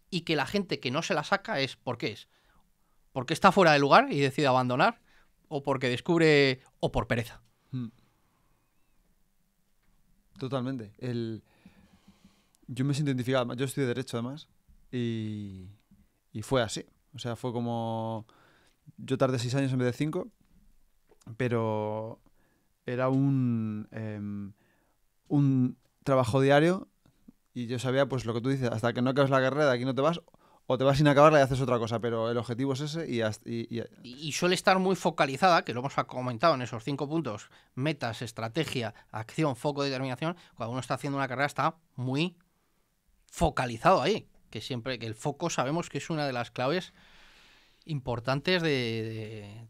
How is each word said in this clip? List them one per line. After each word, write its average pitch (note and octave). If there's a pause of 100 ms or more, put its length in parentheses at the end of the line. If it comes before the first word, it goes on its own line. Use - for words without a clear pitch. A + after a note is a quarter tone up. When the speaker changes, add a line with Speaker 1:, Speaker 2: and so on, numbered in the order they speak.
(100)
Speaker 1:
y F3
que D#3+
la C#3
gente G3
que C3
no C#3+
se F#3
la D3
saca G3
es, C3+
¿por A#2+
qué A#2
es? - (840)
¿Porque C3+
está F#3
fuera E3+
de C#3+
lugar F#3
y D3
decide C#3
abandonar? B2+ (480)
¿O C#3+
porque C3+
descubre, C#3+ (200)
o -
por A2+
pereza? A#2 (300)
Speaker 2:
Hmm. B2 (2500)
Totalmente. B2
El... A#2 (1200)
Yo B2
me C#3+
siento C#3+
identificado. B2
Yo C3
estudié C3+
Derecho, B2
además, C3 (420)
y... G#2+ (640)
y A2
fue C3
así. - (300)
O B2
sea, A#2
fue B2+
como... A2+ (720)
Yo B2+
tardé C3
seis A#2+
años C3+
en C3
vez B2
de B2
cinco, D#3 (1080)
pero A2 (680)
era B2
un, B2
em, G#2 (760)
un C3+ (280)
trabajo C3
diario D3 (680)
y B2
yo B2
sabía, C3
pues, B2
lo A2+
que A2+
tú B2
dices, C3
hasta A#2
que B2
no C3
acabes C3+
la C3+
carrera, C3+
de C3
aquí B2
no C3
te C3
vas, E3 (460)
o C3
te C3
vas C3+
sin D3
acabarla D3
y -
haces C3
otra B2
cosa, A2+
pero A#2
el A#2+
objetivo B2
es B2+
ese D3+
y A#2+
hasta, G#2+
y, A#2
y A#2 (200)
Speaker 1:
Y, C3+
y... C#3
suele F3+
estar F#3
muy F#3
focalizada, D#3+
que B2
lo B2
hemos C3+ (120)
comentado B2+
en B2+
esos A#2+
cinco C#3+
puntos, C#3 (240)
metas, C3
estrategia, A2+ (160)
acción, B2+
foco, C#3+
determinación. C3+ (200)
Cuando A#2
uno B2+
está -
haciendo C#3
una C3+
carrera B2+
está C#3+ (180)
muy C#3 (920)
focalizado C#3
ahí, F3 (200)
que A2+
siempre, B2
que A#2
el A2
foco D#3
sabemos D#3
que D3
es -
una D3+
de C3+
las A#2+
claves D3+ (880)
importantes C#3
de, E3
de, A2